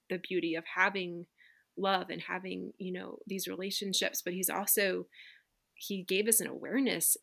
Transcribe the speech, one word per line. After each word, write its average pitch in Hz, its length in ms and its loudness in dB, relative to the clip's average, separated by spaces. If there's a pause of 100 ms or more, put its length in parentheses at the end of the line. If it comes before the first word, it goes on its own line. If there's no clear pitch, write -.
the 185 100 -2
beauty 170 360 0
of 165 100 -4 (100)
having 185 520 2 (500)
love 180 320 2
and 170 140 -6
having, 185 560 -6
you 185 140 -6
know, 185 340 -8
these 190 220 -4
relationships," 190 720 0
but 180 100 -2
he's 185 160 2
also, 185 600 2 (680)
he 190 280 -6
gave 190 240 2
us 226 140 6
an 165 60 -4
awareness. 190 760 0